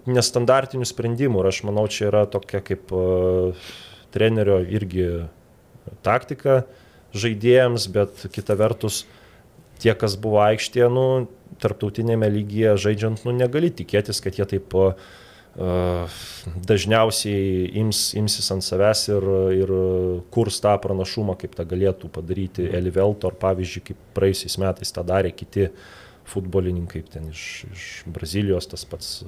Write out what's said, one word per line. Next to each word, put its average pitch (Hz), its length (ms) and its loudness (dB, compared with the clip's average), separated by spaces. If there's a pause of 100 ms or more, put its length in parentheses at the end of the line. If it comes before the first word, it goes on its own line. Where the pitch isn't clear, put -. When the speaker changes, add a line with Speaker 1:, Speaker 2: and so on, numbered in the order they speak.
Speaker 1:
nestandartinių 123 800 2
sprendimų 117 560 0
ir 95 80 4
aš 92 140 -4
manau, 104 240 0
čia 104 240 -2
yra 107 140 6
tokia 98 360 -6
kaip, - 320 -8
e, 92 800 0 (360)
trenerio 101 520 4
irgi 92 460 -2 (920)
taktika 127 640 2 (540)
žaidėjams, 117 760 4
bet 101 400 0
kita 104 240 -2
vertus, 107 480 0 (760)
tie, 113 180 2
kas 104 200 -2
buvo 104 240 0
aikštėje, 110 520 4
nu, 127 160 2 (500)
tarptautinėme 110 760 0
lygyje 104 480 2
žaidžiant, 107 480 0
nu, 123 80 0
negali 127 400 2
tikėtis, 104 480 -2
kad - 160 -4
jie 98 80 0
taip, 95 320 -2
e, 95 140 6 (680)
e, 92 120 -2 (1000)
dažniausiai 101 960 2 (140)
ims, 110 340 0
imsis - 400 -2
ant 95 100 -4
savęs 101 460 2
ir, 98 180 2 (300)
ir 95 160 2 (560)
kurs 107 320 -2
tą 104 160 4
pranašumą, 95 640 -4
kaip - 180 -12
tą 87 80 -6
galėtų 92 480 -2
padaryti 90 540 -6
Speaker 2:
Mhm. 85 80 -4
Speaker 1:
Elivelto, 92 520 0
ar 92 60 -4
pavyzdžiui, 92 560 -2
kaip - 80 -12 (160)
praėjusiais - 440 0
metais 95 340 -4
tą 90 120 -6
darė 92 280 0
kiti - 360 -2 (560)
futbolininkai, 90 840 -4
ten 80 220 -12
iš, 80 140 -14 (280)
iš 90 120 -16 (220)
Brazilijos, 87 640 -2
tas - 160 -14
pats - 440 -12